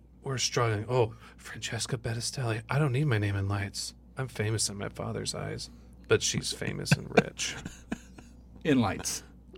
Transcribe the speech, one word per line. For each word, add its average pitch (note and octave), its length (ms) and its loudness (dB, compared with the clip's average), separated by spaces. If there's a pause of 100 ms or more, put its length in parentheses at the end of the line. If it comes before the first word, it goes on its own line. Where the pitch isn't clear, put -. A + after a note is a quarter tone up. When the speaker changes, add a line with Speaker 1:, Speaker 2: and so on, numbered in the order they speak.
(240)
Speaker 1:
"We're C3+ 140 -4
struggling. A2+ 520 2
Oh, A#2+ 240 4 (240)
Francesca - 600 -6
Bettistelli. A#2 720 -2
I C3 100 4
don't D3+ 120 4
need C#3 140 2
my A#2+ 140 4
name G2+ 160 2
in G2 120 0
lights. G2+ 460 -2 (240)
I'm C3 100 -2
famous G#2+ 420 0
in G2+ 80 -8
my G#2 120 -4
father's G#2+ 460 -4
eyes, G#2 340 -6 (380)
but A2 160 6
she's - 280 0
famous - 420 0
and - 140 -2 (160)
rich." - 320 -4 (560)
Speaker 2:
<laughs> - 520 -20
In C#3 180 6
lights. F2 400 -2 (360)